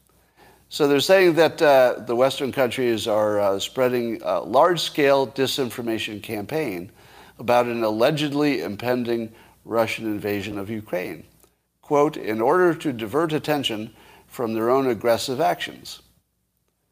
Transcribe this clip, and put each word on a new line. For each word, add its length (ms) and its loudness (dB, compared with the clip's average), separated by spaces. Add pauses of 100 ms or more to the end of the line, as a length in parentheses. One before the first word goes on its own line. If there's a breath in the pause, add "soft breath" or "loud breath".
(680 soft breath)
so 180 0
they're 140 4
saying 340 6
that, 260 2
uh, 340 6 (120)
the 80 -2
Western 380 0
countries 560 0
are, 320 2
uh, 180 2
spreading 640 -2
a 180 -2
large-scale 880 2
disinformation 960 -4
campaign 680 -8 (460 loud breath)
about 280 2
an 160 -4
allegedly 800 0
impending 720 -4 (320 soft breath)
Russian 420 -2
invasion 520 -4
of 120 -8
Ukraine, 540 -8 (580)
quote, 340 2
"in 240 -4
order 340 4
to 180 -6
divert 400 -4
attention 600 -4 (340 loud breath)
from 280 -6
their 160 0
own 160 2
aggressive 540 0
actions." 600 -4 (920)